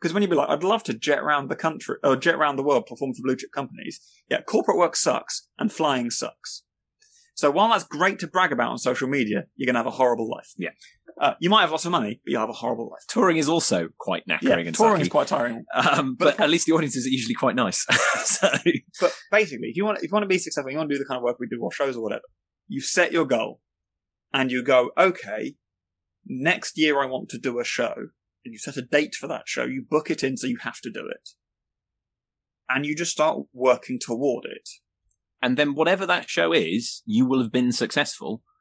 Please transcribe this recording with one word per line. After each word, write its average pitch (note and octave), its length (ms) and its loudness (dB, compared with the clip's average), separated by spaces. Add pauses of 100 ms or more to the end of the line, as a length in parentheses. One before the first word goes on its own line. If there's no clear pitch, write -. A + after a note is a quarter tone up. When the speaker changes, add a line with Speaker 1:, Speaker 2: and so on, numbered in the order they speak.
Speaker 1:
'Cause E3 100 0
when G3+ 120 2
you G3 40 2
be F3 80 2
like, - 140 2
"I'd D3+ 140 2
love G#3+ 220 2
to - 80 -4
jet C#3+ 300 0
round C#3+ 260 0
the D#3 60 -4
country, D#3 480 -4
or C3+ 140 6
jet E3 220 2
round D3 200 2
the C3+ 40 -2
world, C#3 240 2
perform C3 260 -6
for - 100 -10
blue C3 140 0
chip - 160 -14
companies," - 480 -10 (280)
yeah, - 120 0
corporate - 360 0
work E3 200 2
sucks - 500 0 (120)
and G#3 120 -2
flying C3+ 380 0
sucks. - 540 -8 (720)
So D3+ 160 2
while G3 180 4
that's G#3+ 160 2
great F#3 340 0
to F3 80 -8
brag F3+ 240 2
about A#2+ 200 0
on B2 60 -6
social B2+ 300 0
media, A#2+ 380 -2 (100)
you're C3 120 -2
gonna B2 120 2
have A#2 80 -2
a B2 40 -4
horrible A#2+ 380 2
life. - 280 -10
Speaker 2:
Yeah. E2+ 140 -6 (480)
Speaker 1:
Uh, C3+ 200 2
you E3+ 100 0
might G#3+ 120 6
have E3+ 100 2
lots D#3 140 -2
of E3+ 60 -2
money, A2+ 320 -2
but - 80 -6
you'll C3 80 0
have A2 100 -2
a A2+ 40 -10
horrible A#2 360 -6
life. - 180 -18
Speaker 2:
Touring F#3 300 2
is D3+ 120 2
also F#2 400 2 (100)
quite F2+ 280 -4
knackering - 380 2
Speaker 1:
Yeah, - 20 -4
Speaker 2:
and E3 80 -6
Speaker 1:
touring G#3+ 260 4
Speaker 2:
sucky. - 20 0
Speaker 1:
is F3+ 60 -2
quite D#3 180 2
tiring. A#2+ 460 -2
Speaker 2:
Um, C3+ 420 2
Speaker 1:
But A#2 100 -2
Speaker 2:
but C#3+ 120 4
Speaker 1:
the - 60 2
Speaker 2:
at D3 60 4
least E3 160 2
the D#3 80 2
audiences C#3 320 0
are C3 40 -2
usually A#2+ 260 0
quite B2 200 0
nice. - 340 0
<laughs> - 360 2
So. - 240 4 (500)
Speaker 1:
But F3 160 2 (160)
basically, D3 380 0
if A#2 80 -10
you G3 80 0
want, G#3+ 140 0
if - 60 -6
you D3+ 80 -10
wanna G#3 120 2
be F#3+ 140 2
successful, C#3 320 -6
you C#3+ 60 -6
wanna D#3 120 -4
do C#3+ 80 0
the C3+ 80 -4
kind C3 120 -4
of B2 60 -6
work B2 160 0
we A#2+ 80 -6
do, A#2+ 140 -8
or - 100 -4
shows C3+ 260 -2
or A2+ 60 -8
whatever, G#2+ 200 -4 (440)
you C3+ 140 -6
set - 300 0
your D#3+ 140 2
goal A#2 360 -2 (720)
and C3 180 2
you B2 120 -2
go, B2+ 340 4
"Okay, C3+ 580 0 (680)
next C#3 520 -4
year D3+ 240 4
I C3+ 40 2
want C3 240 -6
to - 100 -10
do A#2+ 200 -4
a A#2+ 60 -4
show," A#2 280 -2 (500)
and A#3+ 100 -16
you - 40 -18
set - 200 -10
a C3 40 -6
date D3 340 0
for - 120 -10
that C3 200 -8
show. B2 180 -4
You C3 180 -6
book D#3 280 -2
it D3+ 120 -2
in, C3+ 140 -2
so B2+ 100 -6
you A#2+ 140 -2
have - 200 -8
to A#2+ 100 -10
do A2 160 -10
it. - 220 -12 (1400)
And C3+ 160 -2
you D3 100 -4
just E3 160 -4
start - 280 0 (140)
working B2+ 460 2
toward A#2+ 460 -2
it. - 240 -12 (720)
Speaker 2:
And B2+ 160 2
then D3 160 2
whatever F3 320 2
that F3+ 240 -2
show E3 240 2
is, G#2+ 520 0
you A#2 200 4
will B2+ 160 2
have A2+ 100 -2
been B2 200 2
successful - 720 -4 (180)